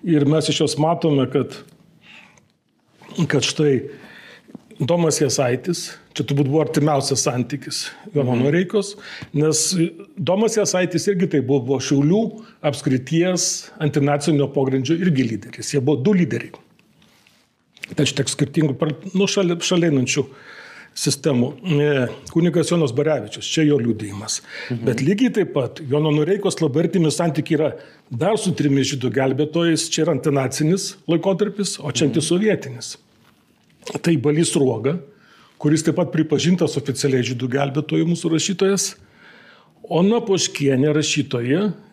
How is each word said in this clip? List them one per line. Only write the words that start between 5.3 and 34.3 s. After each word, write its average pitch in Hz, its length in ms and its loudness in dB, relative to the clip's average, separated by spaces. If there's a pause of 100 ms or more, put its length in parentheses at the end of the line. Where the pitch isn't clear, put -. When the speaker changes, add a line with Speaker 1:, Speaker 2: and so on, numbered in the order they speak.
Speaker 1:
čia 147 100 -4
turbūt 139 240 0
buvo 151 160 2
artimiausias 139 560 0
santykis 131 720 -4 (240)
Jono 123 180 2
Speaker 2:
Mhm. 120 120 2
Speaker 1:
Noreikos, 175 500 0 (400)
nes 151 400 2 (400)
Domas 202 420 0
Jasaitis 180 500 0
irgi 190 220 2
tai 147 120 2
buvo, 131 200 2
buvo 131 180 -2
Šiaulių 147 440 2 (400)
apskrities 160 1160 0
antinacinio 143 680 2
pogrindžio 135 480 0
irgi 151 320 2
lyderis. - 460 -8
Jie 143 60 2
buvo 131 220 2
du 202 120 4
lyderiai. 131 380 0 (1400)
Tai 151 120 0
čia - 100 -4
tiek 139 120 -2
skirtingų, 147 500 -2
par-, 151 160 -2 (200)
nu, 190 120 2
šalia, 175 340 0
šalia 175 300 2
einančių 135 340 0 (680)
sistemų. 131 540 0 (320)
E, 143 280 2 (220)
kunigas 165 400 2
Jonas 160 220 2
Barevičius, 131 540 -2
čia - 180 0
jo 147 140 6
liudijimas. 107 640 -4 (300)
Speaker 2:
Mhm. 117 160 -6
Speaker 1:
Bet 117 160 0
lygiai 208 300 2
taip 196 200 -2
pat 127 280 -4
Jono 151 300 0
Noreikos 175 520 0
labai 151 240 2
artimi 165 240 2
santykiai 160 480 0
yra 147 120 2 (400)
dar 170 280 0
su 180 140 -2
trimis 139 420 0
žydų 127 180 -2
gelbėtojais, 151 800 0
čia 160 160 0
yra 165 100 2
antinacinis 147 800 0 (120)
laikotarpis, 190 720 -2
o 151 120 -8
čia 156 140 2
Speaker 2:
Mhm. 127 80 0
Speaker 1:
antisovietinis. 165 840 -2 (1040)
Tai 170 160 4
Balys 151 340 2